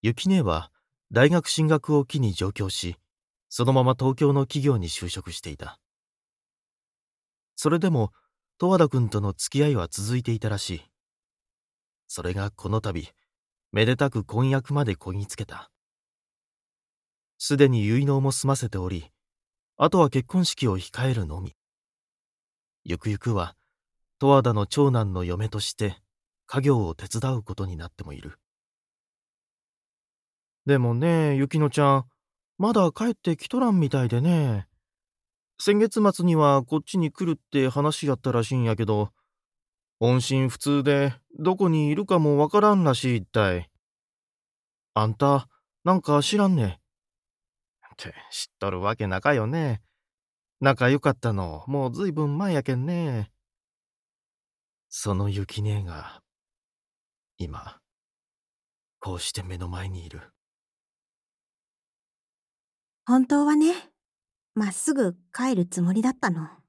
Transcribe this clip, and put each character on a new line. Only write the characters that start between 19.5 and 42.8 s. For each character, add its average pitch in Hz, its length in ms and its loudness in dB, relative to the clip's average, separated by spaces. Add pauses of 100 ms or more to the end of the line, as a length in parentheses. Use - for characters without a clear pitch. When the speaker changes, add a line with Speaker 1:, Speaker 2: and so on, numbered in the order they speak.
Speaker 1:
あ 156 120 4
と 185 100 2
は 147 100 6
結 127 180 -2
婚 180 180 0
式 - 220 -2
を 95 100 0
控 120 320 -6
え 127 40 0
る 107 120 -4
の 80 160 -10
み。 - 140 -12 (1300)
ゆ 85 140 -6
く - 120 -6
ゆ 104 80 -2
く 117 160 -4
は、 90 220 -4 (640)
十 139 80 2
和 139 160 6
田 120 100 2
の 104 140 0
長 143 240 2
男 110 220 0
の 90 100 -4
嫁 87 260 -4
と 107 100 -6
し - 140 -6
て、 - 280 -6 (440)
家 135 160 -4
業 127 260 2
を 80 80 -6
手 - 120 -16
伝 131 260 -4
う 117 100 -4
こ 98 120 -12
と 95 100 -6
に 90 120 -8
な 82 100 -12
っ - 40 -16
て - 120 -18
も 73 100 -14
い 69 80 -14
る。 - 180 -18 (2250)
で 139 120 4
も 120 160 2
ね、 156 420 2
ゆ 139 120 0
き 156 120 -2
の 147 100 2
ち 151 120 0
ゃ 139 140 4
ん、 131 100 -2 (520)
ま 214 160 0
だ 185 180 4
帰 233 200 -2
っ - 40 -2
て 165 220 -2
き - 100 -16
と 247 140 -2
ら 247 80 2
ん 190 100 4
み 143 100 2
た 131 140 0
い 120 60 0
で 117 100 0
ね。 143 480 0 (880)
先 208 220 2
月 220 220 2 (120)
末 175 120 -2
に 170 100 6
は 143 280 4
こ 156 140 -2
っ 147 60 -2
ち - 140 -6
に 160 140 0
来 - 140 -6
る 165 120 -2
っ - 120 -20
て 131 200 2
話 143 380 -2
や 135 80 0
っ - 40 -14
た 127 140 -2
ら 117 100 2
し - 80 -6
い 131 60 -2
ん 123 80 0
や 113 100 0
け 113 80 -2
ど、 104 280 0 (920)
音 123 200 4
信 131 280 0
不 - 100 -12
通 143 240 0
で 139 300 2 (260)
ど 180 160 2
こ 190 140 2
に 156 180 2
い 151 80 0
る 202 100 -4
か 185 140 2
も 147 180 4
わ 151 120 2
か 208 100 4
ら 208 140 6
ん 190 100 4